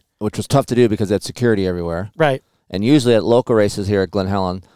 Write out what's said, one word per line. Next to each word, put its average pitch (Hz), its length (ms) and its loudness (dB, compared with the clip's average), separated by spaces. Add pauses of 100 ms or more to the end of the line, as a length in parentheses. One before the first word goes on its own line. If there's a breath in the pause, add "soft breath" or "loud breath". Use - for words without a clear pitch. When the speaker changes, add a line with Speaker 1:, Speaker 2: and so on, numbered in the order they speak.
(180)
Speaker 1:
Which 104 180 -6
was 107 100 -6
tough 139 200 2
to - 80 -6
do 117 140 4
because 104 200 -2
they 104 60 0
had 95 80 -2
security 107 440 -2
everywhere. 87 500 -6
Speaker 2:
Right. 143 260 0 (260)
Speaker 1:
And 95 160 -4
usually 123 300 4
at 107 100 2
local 120 300 2
races 104 340 0
here 101 140 2
at 90 80 -4
Glen 95 160 -2
Helen, 92 360 -4 (140 soft breath)